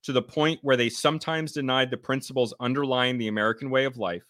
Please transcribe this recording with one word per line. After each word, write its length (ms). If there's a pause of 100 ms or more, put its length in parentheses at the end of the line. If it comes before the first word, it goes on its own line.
to 80
the 100
point 400
where 140
they 120
sometimes 600
denied 400
the 60
principles 640
underlying 580
the 80
American 440
way 160
of 100
life 340